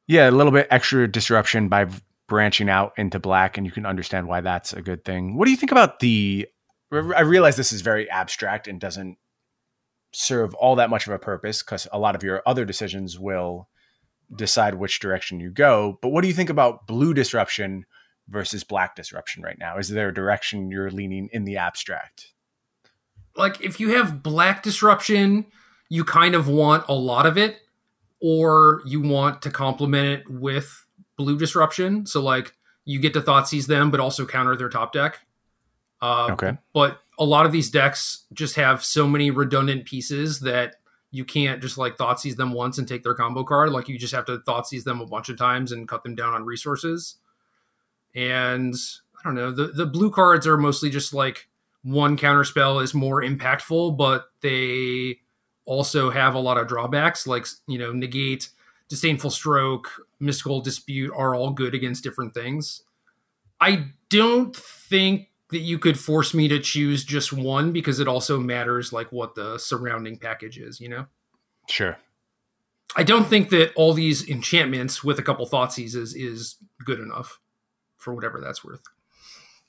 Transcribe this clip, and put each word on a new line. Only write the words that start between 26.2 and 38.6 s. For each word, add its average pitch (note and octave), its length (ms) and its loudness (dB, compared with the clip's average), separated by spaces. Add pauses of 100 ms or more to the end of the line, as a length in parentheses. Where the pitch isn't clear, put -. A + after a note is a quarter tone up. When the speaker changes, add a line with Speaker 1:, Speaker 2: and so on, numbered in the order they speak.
Speaker 2:
of D3+ 140 4
want D3+ 400 4
a C#3 40 2
lot B2+ 320 2
of D#3+ 120 4
it, G#3+ 220 0 (600)
or D#3 640 6
you C#3+ 160 -2
want C#3 400 0
to D3 80 -6
complement C#3 580 0
it C#3+ 220 -4
with C3+ 560 -6 (320)
blue D3 200 -2
disruption. F3+ 680 2
So, D3 160 -2
like, C3 320 0 (320)
you C#3 140 -4
get D3 140 2
to D3+ 80 2
Thoughtseize C#3 460 2
them, D3 240 4
but C#3 80 2
also C3 260 -2
counter B2+ 300 0
their B2 140 -6
top A#2 240 -4
deck. D3 260 -2 (840)
Uh, A#2+ 300 0
Speaker 1:
Okay. F#2+ 260 -2 (160)
Speaker 2:
but C#3+ 280 2 (160)
a D#3 80 0
lot D3 200 6
of D3+ 60 2
these D#3+ 180 0
decks - 640 0
just D3+ 220 -6
have C3 280 2